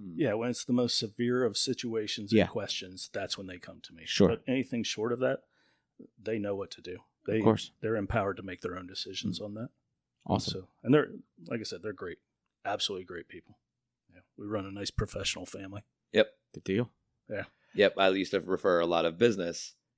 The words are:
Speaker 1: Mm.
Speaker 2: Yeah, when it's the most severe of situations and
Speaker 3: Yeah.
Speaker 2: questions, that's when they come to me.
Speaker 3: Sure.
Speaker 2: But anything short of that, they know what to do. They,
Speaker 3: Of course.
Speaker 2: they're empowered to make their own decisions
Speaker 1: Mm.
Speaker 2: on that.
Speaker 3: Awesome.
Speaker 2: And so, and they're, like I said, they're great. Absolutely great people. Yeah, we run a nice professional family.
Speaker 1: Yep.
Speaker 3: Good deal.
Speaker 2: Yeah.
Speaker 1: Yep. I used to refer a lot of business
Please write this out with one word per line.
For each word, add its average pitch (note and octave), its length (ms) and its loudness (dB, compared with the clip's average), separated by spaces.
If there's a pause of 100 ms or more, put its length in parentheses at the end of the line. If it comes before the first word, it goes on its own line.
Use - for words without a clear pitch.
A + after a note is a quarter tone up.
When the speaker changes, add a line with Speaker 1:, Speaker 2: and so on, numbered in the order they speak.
Speaker 1:
Mm. F#2 160 -12
Speaker 2:
Yeah, B2+ 180 2
when A#2 160 0
it's - 140 -4
the B2+ 80 -2
most B2 260 4
severe A#2+ 460 2
of G2+ 120 0
situations A2 760 -2
and A2 60 8
Speaker 3:
Yeah. F#2+ 100 8
Speaker 2:
questions, F#2+ 640 -6
that's E2+ 260 -6
when F#2+ 80 -10
they F2+ 120 -10
come - 240 -18
to - 120 -20
me. D#2+ 100 -20
Speaker 3:
Sure. F#2 260 6
Speaker 2:
But - 180 0
anything B2+ 340 0
short A2 300 -2
of A#2+ 80 -2
that, B2+ 240 0 (760)
they A2 200 -2
know G2+ 160 -2
what G2 160 -6
to - 100 -14
do. F2+ 160 -10 (280)
They, G#2+ 120 2
Speaker 3:
Of G#2 60 4
course. A2 260 4 (100)
Speaker 2:
they're A2+ 160 0
empowered G2+ 420 0
to F#2 40 -10
make F#2 200 -10
their F2+ 140 -6
own F2+ 120 -10
decisions F#2+ 500 -6
Speaker 1:
Mm. G#2 60 -8
Speaker 2:
on G#2 100 -8
that. A2 140 -8 (580)
Speaker 3:
Awesome. - 280 0
Speaker 2:
And F#2+ 100 -10
so, - 40 -20 (140)
and A#2+ 120 4
they're, D3 160 4 (360)
like A#2+ 140 -6
I G#2+ 40 -8
said, F2+ 180 -8
they're G#2+ 120 -6
great. F2+ 240 -10 (460)
Absolutely F#2+ 400 -4
great F2 240 -14
people. - 300 -20 (540)
Yeah, F2 80 -20 (160)
we - 100 -12
run G#2 200 -4
a G2 60 -10
nice G2+ 180 -8
professional - 560 -4
family. G2 360 -12 (300)
Speaker 1:
Yep. - 220 4 (180)
Speaker 3:
Good - 120 -16
deal. G#2+ 260 0 (380)
Speaker 2:
Yeah. G2 160 -8 (300)
Speaker 1:
Yep. G2 220 6
I F#2+ 140 6
used F#2+ 220 0
to G2 80 2
refer F2+ 400 4
a E2+ 60 4
lot E2+ 200 4
of E2 120 -2
business F#2+ 560 2 (240)